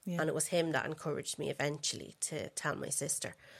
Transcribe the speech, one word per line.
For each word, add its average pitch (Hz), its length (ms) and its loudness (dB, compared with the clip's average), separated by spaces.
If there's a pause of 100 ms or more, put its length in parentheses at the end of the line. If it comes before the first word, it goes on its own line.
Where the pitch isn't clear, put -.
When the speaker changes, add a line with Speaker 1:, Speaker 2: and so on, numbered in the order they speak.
Speaker 1:
Yeah. 170 160 0
Speaker 2:
And 156 80 4
it - 60 2
was 151 120 2
him 165 260 4
that 135 140 2
encouraged - 520 -2
me - 120 0
eventually 147 720 -2
to - 280 -2
tell - 240 0
my 131 140 -4
sister. - 480 0 (240)